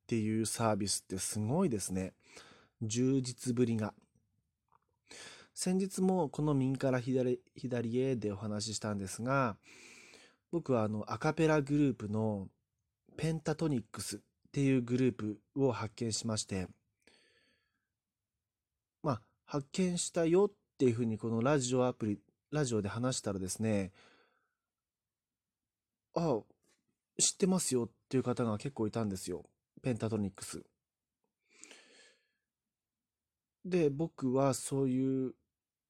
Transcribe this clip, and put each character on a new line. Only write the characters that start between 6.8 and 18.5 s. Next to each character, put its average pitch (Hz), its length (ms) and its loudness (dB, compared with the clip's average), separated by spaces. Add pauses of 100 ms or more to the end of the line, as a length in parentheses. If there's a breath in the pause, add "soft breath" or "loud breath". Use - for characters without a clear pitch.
ら 127 120 2
左、 127 400 0 (120)
左 120 460 -2
へ 131 160 0
で 104 160 -2
お 98 60 -4
話 104 300 -4
し 107 80 -6
し - 40 -6
た 107 140 -2
ん 101 40 -4
で 98 100 -6
す - 140 -10
が、 127 360 0 (960 loud breath)
僕 165 180 -2
は 117 120 4
あ 107 40 0
の、 107 240 -4
ア 110 60 -4
カ 156 160 0
ペ 160 140 4
ラ 156 140 4
グ 143 160 0
ル 143 140 6
ー - 40 -2
プ 107 120 -8
の 104 400 0 (720)
ペ 160 160 0
ン 156 80 -4
タ 156 140 0
ト 165 120 -2
ニ 131 140 2
ッ - 100 -16
ク 110 100 -12
ス - 140 -8
っ 104 40 -14 (340)
て 143 80 0
い 135 160 4
う 127 40 4
グ 120 140 -2
ル 123 160 4
ー - 20 -10
プ 107 240 -6 (200)
を 135 160 2
発 110 220 -6
見 113 180 -4
し - 120 -6
ま 110 120 -2
し - 80 -6
て、 92 240 -6 (2250 soft breath)